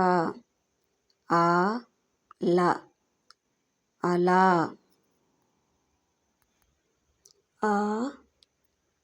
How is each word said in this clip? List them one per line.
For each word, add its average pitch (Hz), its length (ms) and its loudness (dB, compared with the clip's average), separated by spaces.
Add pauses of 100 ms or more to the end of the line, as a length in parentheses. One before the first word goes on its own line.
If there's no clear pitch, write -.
(1300)
ఆ, 175 500 0 (640)
ల. 175 320 2 (1300)
అలా. 180 680 2 (3000)
ఆ, 214 100 0 (1300)